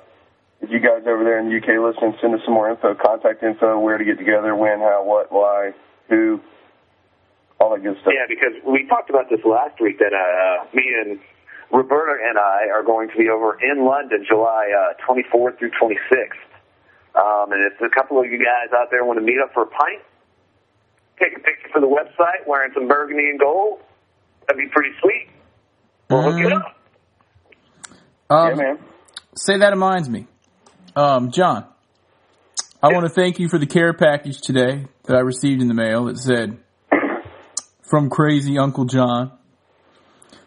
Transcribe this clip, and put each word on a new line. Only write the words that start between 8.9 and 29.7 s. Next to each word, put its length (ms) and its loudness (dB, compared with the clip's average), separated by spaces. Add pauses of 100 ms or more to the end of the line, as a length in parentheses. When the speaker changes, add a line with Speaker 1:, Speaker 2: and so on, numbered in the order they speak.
Speaker 2:
talked 180 0
about 220 0
this 160 0
last 340 0
week 220 0
that, 80 2
uh, 640 0
me 80 2 (160)
and 220 -6 (500)
Roberta 560 0
and 120 -2
I 360 2
are 80 0
going 280 0
to 60 -16
be 120 2
over 340 0
in 240 0
London 420 -2
July, 460 0
uh, 200 0 (120)
twenty-fourth 540 0
through 180 -4
twenty-sixth. 600 0 (760)
Um, 380 0
and 180 -2
if 100 -14
a 140 -2
couple 240 -2
of 80 0
you 120 -6
guys 360 -2
out 160 -2
there 140 0
wanna 180 -2
meet 160 0
up 160 -4
for 80 0
a 80 -4
pint, 320 -4 (1200)
take 140 -2
a 40 -20
picture 320 -6
for 80 2
the 60 4
website 600 0
wearing 260 0
some 140 -2
burgundy 420 0
and 80 -6
gold, 400 0 (680)
that'd 100 -2
be 160 -6
pretty 160 2 (100)
sweet. 280 -2 (800)
We'll 120 2
hook 180 0
it 60 2
Speaker 3:
Mm-hmm. 100 0
Speaker 2:
up. 180 -8 (1600)
Speaker 3:
Um, 200 4
Speaker 1:
Yeah, 60 -2
man. 220 -2 (580)
Speaker 3:
say 220 0
that 120 6